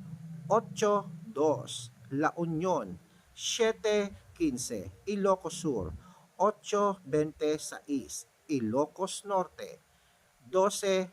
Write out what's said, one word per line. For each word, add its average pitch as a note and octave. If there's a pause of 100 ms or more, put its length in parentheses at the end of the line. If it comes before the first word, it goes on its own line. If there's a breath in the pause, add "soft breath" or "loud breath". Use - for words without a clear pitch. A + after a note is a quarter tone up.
(480)
ocho G#3 (160)
dos, D3 (200)
La D3
Union, D#3+ (320 soft breath)
siete G#3+ (240 loud breath)
quince, A#2+ (140)
Ilocos F#3+ (100)
Sur, G2 (440 loud breath)
ocho G3+
veintiséis, D3+ (200)
Ilocos C#3+
Norte, F3 (640 soft breath)
doce F#3